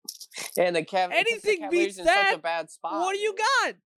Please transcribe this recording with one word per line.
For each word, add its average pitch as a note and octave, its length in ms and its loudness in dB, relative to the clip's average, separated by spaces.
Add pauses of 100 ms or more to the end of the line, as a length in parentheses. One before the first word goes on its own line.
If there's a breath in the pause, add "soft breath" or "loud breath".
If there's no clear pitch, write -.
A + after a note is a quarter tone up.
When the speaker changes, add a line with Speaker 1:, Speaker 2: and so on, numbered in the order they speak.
(580 loud breath)
Speaker 1:
And F3+ 180 4
the D#3+ 80 0
Cav-, F#3 280 0
it - 0 -
puts - 20 -6
the D#4 40 0
Speaker 2:
Anything G4+ 420 0
Speaker 1:
Cavaliers E4+ 260 0
Speaker 2:
beats F#4 140 -6
Speaker 1:
in F4 60 -4
such E4+ 100 6
Speaker 2:
that. G4 200 4
Speaker 1:
a - 40 -4
bad E3 300 -4
spot, D#4 320 -6
Speaker 2:
What F#4 120 0
do G4+ 60 -4
you G#4 160 -2
Speaker 1:
man. G#4+ 380 2 (240)